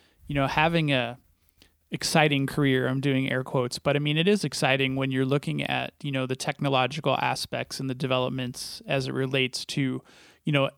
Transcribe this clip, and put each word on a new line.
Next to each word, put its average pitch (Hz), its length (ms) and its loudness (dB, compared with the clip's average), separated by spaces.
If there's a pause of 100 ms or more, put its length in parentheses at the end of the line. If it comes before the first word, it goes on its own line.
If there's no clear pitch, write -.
(280)
you 143 80 -4
know, 139 100 2
having 156 460 2
a 123 260 -2 (720)
exciting 147 560 2
career. 131 400 2
I'm 131 140 0
doing 135 320 0
air 131 100 -2
quotes, 127 360 -2
but 143 180 0
I - 20 0
mean, 147 200 0
it 170 100 2
is 208 160 2
exciting 135 500 2
when 135 160 0
you're 131 140 2
looking 143 380 0
at, 127 400 -4
you 143 100 -4
know, 131 140 -2
the 127 100 -4
technological 139 800 0
aspects - 640 -4
and 135 80 -4
the 131 60 -4
developments 127 920 -4
as 139 220 0
it 131 60 -6
relates 131 520 -2
to, 131 360 -2 (420)
you 160 80 0
know, 139 240 4